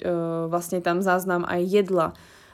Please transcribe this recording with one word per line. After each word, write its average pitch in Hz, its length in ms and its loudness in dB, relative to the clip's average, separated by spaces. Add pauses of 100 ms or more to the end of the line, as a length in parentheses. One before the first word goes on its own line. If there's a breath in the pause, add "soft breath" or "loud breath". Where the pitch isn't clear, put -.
(500)
vlastne 175 320 -2
tam 175 240 0
záznam 180 400 0
aj 175 160 -2
jedla. 185 480 2 (440 loud breath)